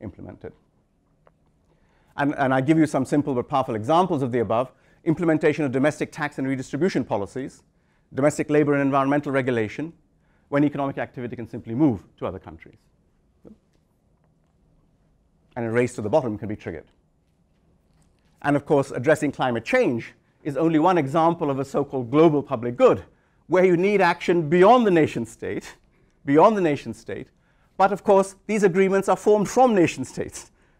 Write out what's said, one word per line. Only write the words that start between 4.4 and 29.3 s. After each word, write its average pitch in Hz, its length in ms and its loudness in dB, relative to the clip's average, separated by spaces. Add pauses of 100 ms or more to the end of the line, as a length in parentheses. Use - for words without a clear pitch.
Implementation 156 580 0
of 135 100 -2
domestic 143 380 -2
tax - 280 -8
and 131 100 -4
redistribution 135 560 -2
policies, 127 580 -8 (520)
domestic 143 340 0
labor 147 240 2
and 143 80 2
environmental 139 500 0
regulation, 131 640 -4 (560)
when 143 160 0
economic 139 340 -4
activity 123 380 -10
can 117 120 -14
simply 113 260 -12
move 127 300 0 (140)
to 131 80 -8
other 92 120 -10
countries. - 400 -20 (2750)
And 117 100 -6
a 113 40 -6
race 123 260 0
to 120 60 -8
the 104 60 -4
bottom 117 300 0
can 107 100 -10
be 104 80 -8
triggered. 87 300 -12 (1600)
And 147 120 0
of 143 100 -2
course, 143 280 0
addressing 143 400 0
climate 120 320 -4
change 170 500 -2 (300)
is 139 120 -8
only 160 220 0
one 180 180 2
example 165 540 0
of 135 80 -4
a 139 60 -4
so-called 131 460 -6
global 147 320 4
public 120 340 -6
good, 175 260 4 (460)
where 180 160 2
you 180 120 4
need 196 240 2
action 175 480 0
beyond 202 380 6
the 202 40 2
nation 147 360 0
state, - 480 -12 (500)
beyond 165 320 6
the 196 40 -2
nation 143 340 -2
state. 107 340 -14 (480)
But 190 160 2
of - 120 -8
course, 196 320 2 (100)
these 208 160 -2
agreements 190 460 2
are 190 80 2
formed 208 320 2